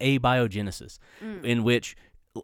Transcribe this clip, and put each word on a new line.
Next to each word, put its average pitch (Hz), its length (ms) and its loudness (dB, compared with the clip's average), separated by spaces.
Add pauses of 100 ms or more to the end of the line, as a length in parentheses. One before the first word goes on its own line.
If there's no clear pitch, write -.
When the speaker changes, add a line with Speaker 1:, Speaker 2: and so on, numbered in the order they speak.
Speaker 1:
abiogenesis, 123 960 0 (260)
Speaker 2:
Mm. 202 220 -10
Speaker 1:
in 120 180 2
which, 120 320 2 (480)